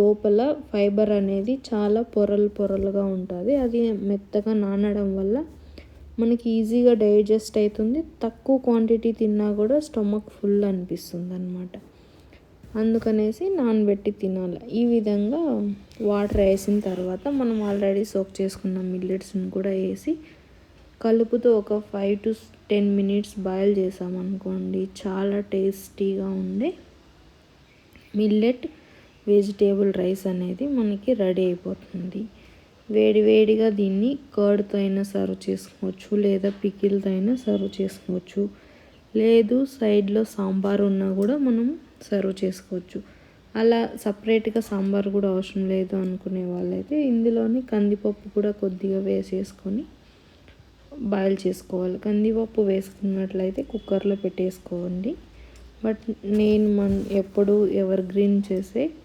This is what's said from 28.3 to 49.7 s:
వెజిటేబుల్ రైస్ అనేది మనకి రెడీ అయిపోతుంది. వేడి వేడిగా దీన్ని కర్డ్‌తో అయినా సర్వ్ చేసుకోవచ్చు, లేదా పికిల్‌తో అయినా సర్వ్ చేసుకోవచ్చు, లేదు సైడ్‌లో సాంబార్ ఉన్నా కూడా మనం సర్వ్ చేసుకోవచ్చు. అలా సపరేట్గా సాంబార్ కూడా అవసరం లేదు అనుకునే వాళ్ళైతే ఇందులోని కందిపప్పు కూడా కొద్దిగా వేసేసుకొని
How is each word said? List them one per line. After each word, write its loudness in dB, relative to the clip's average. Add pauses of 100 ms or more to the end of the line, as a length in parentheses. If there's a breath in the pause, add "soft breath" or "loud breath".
వెజిటేబుల్ 2
రైస్ -2
అనేది -4 (140)
మనకి -2 (140)
రెడీ 0
అయిపోతుంది. -8 (720 loud breath)
వేడి 6
వేడిగా 6 (120)
దీన్ని 2 (260)
కర్డ్‌తో 2
అయినా 0 (120)
సర్వ్ -2
చేసుకోవచ్చు, -8 (160)
లేదా 2 (100)
పికిల్‌తో 0
అయినా 0
సర్వ్ -2 (100)
చేసుకోవచ్చు, -4 (800 loud breath)
లేదు 6 (160)
సైడ్‌లో 2 (140)
సాంబార్ 0
ఉన్నా 0 (100)
కూడా 2 (120)
మనం 2 (420)
సర్వ్ -2 (100)
చేసుకోవచ్చు. -6 (640 loud breath)
అలా 6 (240)
సపరేట్గా 0
సాంబార్ 0
కూడా 2
అవసరం -2 (100)
లేదు -2
అనుకునే -6 (100)
వాళ్ళైతే -4 (160)
ఇందులోని 2 (100)
కందిపప్పు 0
కూడా 0 (100)
కొద్దిగా -2
వేసేసుకొని -4 (1300 soft breath)